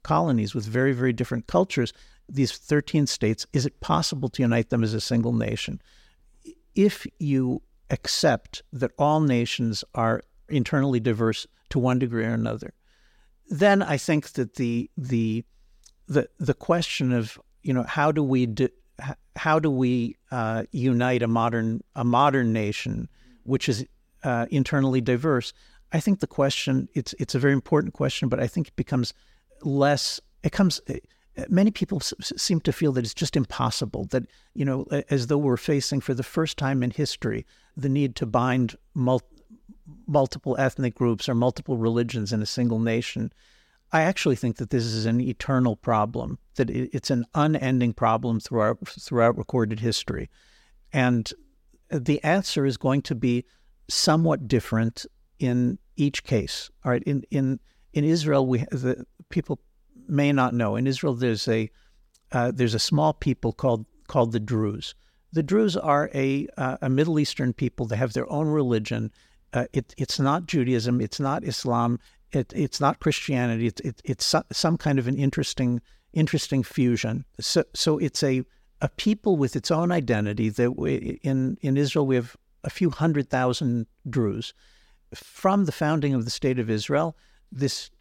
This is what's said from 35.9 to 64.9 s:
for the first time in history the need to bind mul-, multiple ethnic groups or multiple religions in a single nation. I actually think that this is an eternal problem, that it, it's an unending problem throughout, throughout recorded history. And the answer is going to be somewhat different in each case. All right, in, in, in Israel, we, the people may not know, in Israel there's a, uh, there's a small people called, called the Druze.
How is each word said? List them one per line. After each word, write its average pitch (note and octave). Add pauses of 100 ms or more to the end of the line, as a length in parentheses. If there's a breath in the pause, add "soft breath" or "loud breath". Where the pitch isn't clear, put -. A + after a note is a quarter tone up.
for C#3
the B2
first -
time C3+
in B2
history B2 (340 soft breath)
the C3+
need C3+
to -
bind B2 (200)
mul-, B2+ (840)
multiple C#3
ethnic C3
groups A#2+
or B2
multiple A#2+
religions A2+
in G#2+
a G#2+
single A#2
nation. A#2 (600 soft breath)
I D#3+
actually D#3+
think A#2
that A2+
this B2
is A2
an A2+
eternal B2+
problem, A#2+ (160)
that A#2+
it, B2
it's -
an A#2+ (100)
unending C3+
problem A2+
throughout, A2+
throughout A#2+
recorded A2
history. - (640 soft breath)
And B2 (600)
the C#3+
answer D#3+
is C3
going C3+
to -
be A#2+ (440)
somewhat D#3+
different A2+ (320)
in B2 (180)
each C#3+
case. - (120)
All C3
right, B2
in, C#3
in, C3+ (340)
in D3
Israel, D3+
we, B2
the B2+ (240)
people - (460)
may C#3+
not B2+
know, A2
in B2
Israel C3+
there's A#2
a, A2 (640)
uh, B2
there's B2
a A2+
small D#3
people B2
called, A#2 (220)
called A#2
the A#2
Druze. A2 (380)